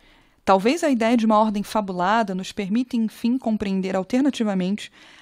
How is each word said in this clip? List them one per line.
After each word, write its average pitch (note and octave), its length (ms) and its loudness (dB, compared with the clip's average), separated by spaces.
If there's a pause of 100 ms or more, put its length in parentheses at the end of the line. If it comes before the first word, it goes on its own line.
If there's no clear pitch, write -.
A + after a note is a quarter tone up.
(440)
Talvez A3 400 2
a D4+ 60 2
ideia A#3 260 2
de A3+ 100 2
uma A3 120 4
ordem G#3+ 260 0
fabulada G3 680 -2
nos F#3 200 -8
permita, G#3+ 440 -2
enfim, A3+ 400 -2
compreender G3 600 -2
alternativamente G#3 960 -2 (300)